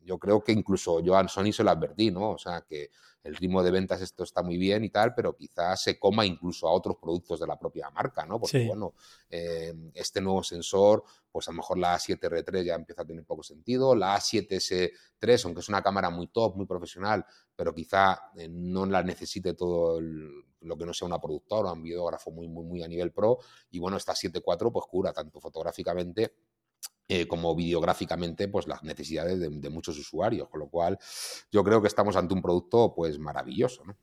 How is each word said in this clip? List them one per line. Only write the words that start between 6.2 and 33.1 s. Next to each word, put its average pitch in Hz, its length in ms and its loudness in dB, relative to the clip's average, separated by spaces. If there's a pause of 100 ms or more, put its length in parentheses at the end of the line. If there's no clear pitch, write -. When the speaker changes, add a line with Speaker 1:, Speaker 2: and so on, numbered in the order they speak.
Speaker 1:
incluso 85 420 -2
a 80 40 6
otros 90 280 2
productos 82 400 -6
de 82 60 -4
la 78 120 -6
propia 80 300 -10
marca, 85 380 -6
¿no? 101 120 -6
Porque, 113 220 0
Speaker 2:
Sí. 117 60 2
Speaker 1:
bueno, 98 260 -6 (380)
eh, 85 420 -6 (220)
este 90 260 -6
nuevo 95 220 0
sensor, 98 600 4 (280)
pues - 160 -6
a 85 40 -8
lo 85 40 -8
mejor 90 220 -4
la 87 160 4
A 87 40 0
siete 90 280 -4
R 82 160 -2
tres 90 240 -2
ya 87 80 0
empieza 82 260 -10
a 82 60 -6
tener 82 180 -14
poco 80 180 -10
sentido, 123 520 2
la 98 200 4
A 101 60 2
siete 98 360 0
S 90 360 0 (260)
tres, 117 280 6
aunque 85 140 -6
es 95 100 -8
una 98 120 2
cámara 98 280 2
muy 85 160 -6
top, 110 280 2
muy 98 120 -6
profesional, 90 580 -4 (320)
pero 82 180 -2
quizá, 95 600 2
eh, 82 140 -14
no 90 340 -2
la 95 180 2
necesite 90 520 -4
todo 85 460 0
el, 78 300 -10 (300)
lo 82 160 -10
que 80 80 -8
no 85 80 -8
sea 92 140 -6
una 85 120 -4
productora, 87 540 -4
un 82 100 -12
videógrafo 85 480 -6
muy, 85 160 -14
muy, 82 200 -12
muy 87 160 -8
a 82 60 -10
nivel 85 220 -4
pro, 110 280 2 (320)
y 90 80 -10
bueno, 92 180 -2
esta 90 180 -4
siete 90 280 -4
cuatro, 92 280 2
pues 90 140 -4
cura 90 300 -2
tanto 76 260 -10
fotográficamente, 87 920 -4 (720)
eh, 87 220 0
como 85 260 0
videográficamente, 85 960 0
pues 98 180 -2
las 71 160 -10
necesidades 78 560 -4
de, 82 120 -2
de 73 180 -10
muchos 78 300 -8
usuarios, 98 500 -4
con 78 120 -10
lo 71 80 -12
cual 85 300 0 (540)
yo 104 100 6
creo 104 200 6
que 101 60 4
estamos 101 280 2
ante 87 160 2
un 95 80 0
producto, 90 540 4
pues, 78 240 -2